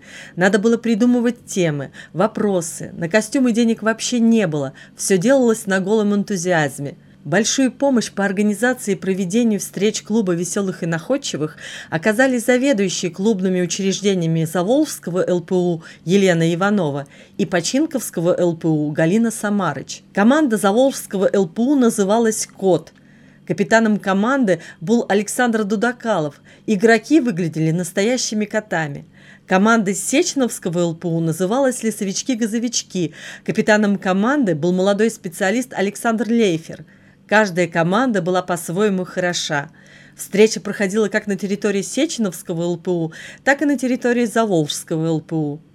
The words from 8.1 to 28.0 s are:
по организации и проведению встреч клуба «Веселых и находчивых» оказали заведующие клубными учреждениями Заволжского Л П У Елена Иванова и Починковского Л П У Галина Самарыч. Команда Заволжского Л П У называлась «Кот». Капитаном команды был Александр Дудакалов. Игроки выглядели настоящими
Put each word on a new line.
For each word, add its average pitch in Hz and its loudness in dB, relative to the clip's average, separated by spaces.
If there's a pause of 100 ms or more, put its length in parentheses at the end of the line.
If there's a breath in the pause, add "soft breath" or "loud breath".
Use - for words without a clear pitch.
по 196 -4
организации 208 -2
и - -4
проведению 190 0
встреч 208 -4
клуба 208 0
«Веселых 180 -4
и - -2
находчивых» 165 -4 (320 loud breath)
оказали 226 0
заведующие 220 0
клубными 190 0
учреждениями 185 0
Заволжского 190 -2
Л 180 0
П 175 -6
У 175 0 (220 loud breath)
Елена 170 4
Иванова 170 0 (300 loud breath)
и 208 0
Починковского 185 0
Л 170 2
П 165 -2
У 151 0
Галина 185 2
Самарыч. 202 -4 (120)
Команда 240 4
Заволжского 208 2
Л 196 2
П 220 -4
У 269 2
называлась 220 2
«Кот». - 0 (520 loud breath)
Капитаном 214 2
команды 202 0 (180 loud breath)
был 214 0
Александр 214 0
Дудакалов. 208 -2 (260 loud breath)
Игроки 226 4
выглядели 165 0
настоящими 208 -2